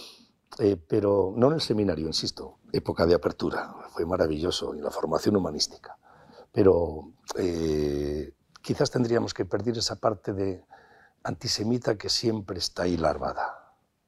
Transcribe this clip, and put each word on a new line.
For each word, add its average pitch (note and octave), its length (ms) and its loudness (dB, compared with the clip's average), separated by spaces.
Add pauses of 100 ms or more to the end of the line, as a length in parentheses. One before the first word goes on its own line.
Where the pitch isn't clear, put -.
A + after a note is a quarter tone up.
(600)
eh, G2+ 180 4 (100)
pero G2+ 480 2
no A#2+ 120 6
en D3+ 60 6
el D3+ 80 0
seminario, F#2+ 440 0
insisto, - 540 -6 (120)
época E2+ 360 2
de E2+ 80 8
apertura, - 600 -2 (140)
fue - 160 -4
maravilloso, E2+ 680 0
y D2 60 -10
la D2 100 -4
formación D#2+ 440 0
humanística. E2 600 -4 (540)
Pero, E2+ 600 4 (260)
eh, D2+ 960 0 (340)
quizás C#3 240 0
tendríamos A#2 420 0
que G#2 120 -4
perder A2+ 320 -2
esa A2 180 -4
parte A2 380 -2
de F#2+ 280 -2 (640)
antisemita A#2 720 -2
que G2 120 -8
siempre G#2+ 480 -2
está - 260 -4
ahí F2+ 140 2
larvada. D2 760 -2 (340)